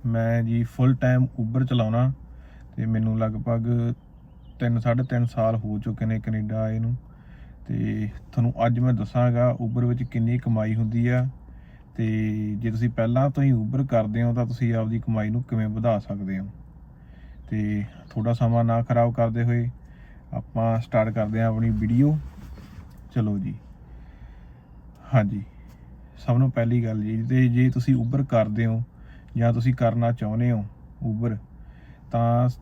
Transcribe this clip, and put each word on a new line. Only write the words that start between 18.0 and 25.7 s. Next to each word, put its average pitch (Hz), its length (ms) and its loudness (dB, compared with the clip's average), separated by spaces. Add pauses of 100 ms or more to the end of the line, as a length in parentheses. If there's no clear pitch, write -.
ਤੁਹਾਡਾ 120 240 0
ਸਮਾਂ 117 300 2
ਨਾ 117 180 2
ਖਰਾਬ 117 320 2
ਕਰਦੇ 117 300 0
ਹੋਏ 120 260 0 (640)
ਆਪਾਂ 113 480 -2
ਸਟਾਰਟ 110 320 0
ਕਰਦੇ 110 280 -2
ਹਾਂ 113 60 2
ਆਪਣੀ 113 220 0
ਵੀਡੀਓ। 117 480 2 (1000)
ਚਲੋ 107 240 0
ਜੀ। 101 160 -6 (1600)
ਹਾਂਜੀ, 104 300 2 (760)